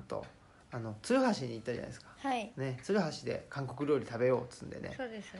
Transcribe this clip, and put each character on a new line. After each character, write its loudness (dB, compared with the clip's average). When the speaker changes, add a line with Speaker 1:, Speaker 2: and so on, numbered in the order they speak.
Speaker 1:
と、 -4
あ -4
の、 -4
鶴 4
橋 4
に -4
行 -6
っ -6
た -2
じ -2
ゃ -4
な -6
い -8
で -10
す -14
か。 -20
Speaker 2:
は 0
い。 -4
Speaker 1:
ね、 -2
鶴 4
橋 0
で -2
韓 -4
国 -2
料 8
理 0
食 -6
べ 6
よ 6
う 0
っ -6
つ -14
う -8
ん -8
で -8
ね。 -6
Speaker 2:
そ -4
う -4
で -8
す -12